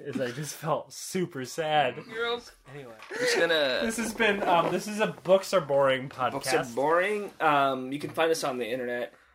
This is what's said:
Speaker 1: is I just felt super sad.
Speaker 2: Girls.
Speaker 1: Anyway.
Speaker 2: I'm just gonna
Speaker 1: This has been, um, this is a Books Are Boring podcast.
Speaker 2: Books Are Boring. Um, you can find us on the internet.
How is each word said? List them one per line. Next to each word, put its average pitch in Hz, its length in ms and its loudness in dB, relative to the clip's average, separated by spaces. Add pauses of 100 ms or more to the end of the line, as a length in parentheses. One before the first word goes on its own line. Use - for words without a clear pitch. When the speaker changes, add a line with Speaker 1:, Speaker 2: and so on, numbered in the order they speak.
Speaker 1:
is 135 160 -6
I 123 120 -2
just 139 240 -8
felt 151 360 -4
super 160 540 -6
sad. 151 500 0 (160)
Speaker 2:
Girls. 233 400 -6 (220)
Speaker 1:
Anyway. 131 200 -14 (180)
Speaker 2:
I'm 427 60 -8
just 480 200 0
gonna 165 460 2
Speaker 1:
This 226 140 -2
has 220 160 -4
been, 208 340 2
um, 165 240 4
this 196 160 -2
is 208 120 -4
a 208 80 2
Books 185 460 2
Are 185 80 4
Boring 139 480 2
podcast. 113 220 -2
Speaker 2:
Books 135 240 -4
Are - 100 2
Boring. 170 760 0
Um, 135 520 2
you 147 80 -4
can 151 100 -8
find 165 220 2
us 160 120 -2
on 131 140 -2
the 120 100 -4
internet. 120 460 -4 (220)